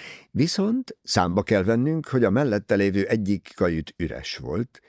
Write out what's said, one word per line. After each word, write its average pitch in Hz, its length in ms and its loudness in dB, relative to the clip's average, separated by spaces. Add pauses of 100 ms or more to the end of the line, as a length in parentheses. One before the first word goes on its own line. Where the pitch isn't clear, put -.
(300)
Viszont 196 720 0
számba 90 400 0
kell 98 200 2
vennünk, 131 440 0
hogy 127 180 2
a 98 60 4
mellette 107 440 0
lévő 98 320 2
egyik 101 500 -2
kajüt 82 400 0
üres 76 400 -6
volt, 87 520 -6